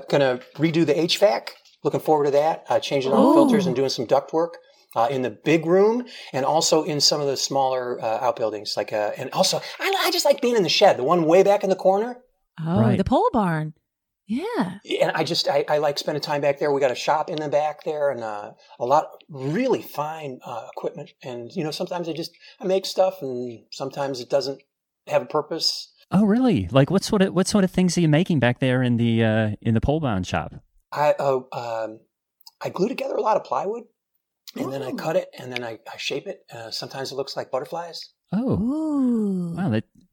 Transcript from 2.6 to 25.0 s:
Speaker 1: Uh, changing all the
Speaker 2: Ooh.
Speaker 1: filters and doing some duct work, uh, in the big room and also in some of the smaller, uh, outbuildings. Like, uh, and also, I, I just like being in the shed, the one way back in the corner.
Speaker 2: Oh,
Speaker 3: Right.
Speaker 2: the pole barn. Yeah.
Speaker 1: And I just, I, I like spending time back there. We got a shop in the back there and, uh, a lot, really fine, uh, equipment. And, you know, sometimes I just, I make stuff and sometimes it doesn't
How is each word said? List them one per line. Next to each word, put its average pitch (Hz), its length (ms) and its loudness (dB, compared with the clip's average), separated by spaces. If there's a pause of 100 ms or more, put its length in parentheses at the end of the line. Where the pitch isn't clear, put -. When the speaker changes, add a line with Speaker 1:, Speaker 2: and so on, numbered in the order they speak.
Speaker 1:
Uh, 120 120 2
changing 135 320 -2
all - 100 6
the 262 80 8
Speaker 2:
Ooh. - 40 8 (140)
Speaker 1:
filters 208 180 2
and - 80 0
doing 135 140 0
some - 180 -4
duct - 260 0
work, 170 260 -2 (360)
uh, 120 160 2
in 135 120 -2
the 120 80 -2
big 160 360 0
room 214 380 4 (280)
and 135 120 -2
also 156 380 2
in 151 180 -2
some 151 200 2
of 143 80 -2
the 131 80 -2
smaller, 131 640 -2
uh, 117 200 -2
outbuildings. 110 560 -2
Like, 104 160 -4
uh, 107 240 -2
and 135 160 -8
also, 170 280 0 (200)
I, 392 140 -2 (100)
I 349 60 2
just 339 140 -2
like 285 160 2
being 240 160 2
in 208 80 4
the 156 40 -2
shed, 165 280 6
the 123 80 -4
one 165 200 2
way 170 180 6
back 196 220 4
in 190 60 0
the 185 60 2
corner. 208 420 0 (420)
Speaker 2:
Oh, 165 200 0
Speaker 3:
Right. 120 180 4
Speaker 2:
the 190 60 2
pole 359 280 2
barn. 165 420 0 (540)
Yeah. 240 500 -4 (240)
Speaker 1:
And - 120 2
I 160 100 0
just, - 240 -2
I, 143 200 2
I 151 100 2
like 147 200 0
spending 147 240 -4
time 147 180 -2
back 143 200 0
there. 151 120 0
We 139 80 2
got 131 120 2
a - 20 -2
shop 151 340 -2
in 175 80 -6
the 151 120 -6
back 147 360 -2
there 151 260 -2
and, 120 120 -6
uh, 107 300 -10 (260)
a 120 80 -4
lot, 147 220 4 (200)
really 151 540 -2
fine, 151 640 -8
uh, 120 320 -12
equipment. - 340 -10 (140)
And, 120 280 -12
you 175 120 -4
know, 151 80 -4
sometimes 175 360 -6
I 165 40 -6
just, 160 180 -8 (300)
I 254 40 -12
make 190 220 0
stuff 190 340 0
and 123 520 -8
sometimes 139 480 -6
it 117 100 -10
doesn't 139 320 -2 (460)